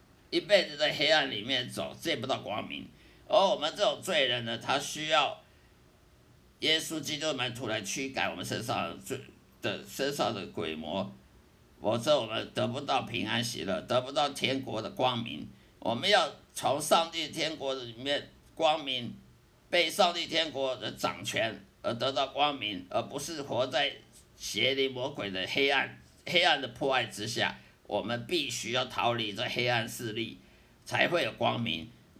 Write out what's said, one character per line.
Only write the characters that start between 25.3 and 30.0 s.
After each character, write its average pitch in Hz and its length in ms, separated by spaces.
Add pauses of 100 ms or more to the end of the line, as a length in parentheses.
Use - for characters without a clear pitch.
的 92 160
黑 139 240
暗， 131 300 (240)
黑 175 200
暗 151 180
的 131 60
迫 131 260
害 123 100
之 104 220
下。 117 320 (280)
我 101 140
们 120 260
必 151 220
须 113 240
要 127 120
逃 117 300
离 110 180
这 104 120
黑 123 240
暗 117 200
势 117 240